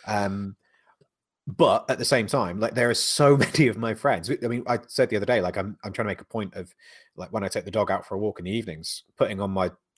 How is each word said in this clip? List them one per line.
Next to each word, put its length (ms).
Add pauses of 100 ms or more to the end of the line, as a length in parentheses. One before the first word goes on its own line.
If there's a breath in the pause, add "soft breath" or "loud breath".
Um, 500 (920)
but 440
at 80
the 80
same 200
time, 320
like, 160
there 140
are 60
so 420
<laughs> 0
many 320
of 80
my 160
friends. 380
I 180
mean, 180
I 200
said 240
the 60
other 100
day, 160
like, 160
I'm, 260
I'm 80
trying 140
to 40
make 120
a 20
point 300
of, 200 (420 soft breath)
like, 180
when 100
I 40
take 180
the 40
dog 200
out 160
for 80
a 40
walk 200
in 80
the 40
evenings, 540 (140)
putting 240
on 80
my 200 (280)